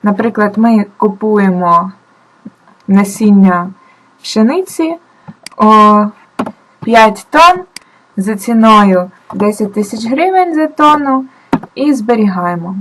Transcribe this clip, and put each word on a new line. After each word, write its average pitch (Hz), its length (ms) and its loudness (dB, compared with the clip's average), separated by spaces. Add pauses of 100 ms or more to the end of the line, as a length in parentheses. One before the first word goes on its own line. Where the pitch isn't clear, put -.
Наприклад, 208 540 -2
ми 220 300 0 (100)
купуємо 190 960 0 (960)
насіння 196 840 2 (520)
пшениці, 320 760 -2 (600)
о, 214 480 4 (800)
п'ять 220 480 2
тонн 359 340 4 (520)
за 202 180 -4
ціною 202 760 2 (240)
десять 208 400 -4
тисяч 220 320 -6
гривень 349 480 0
за 311 120 -2
тонну 294 580 0 (500)
і 285 200 -2
зберігаємо. 185 880 -2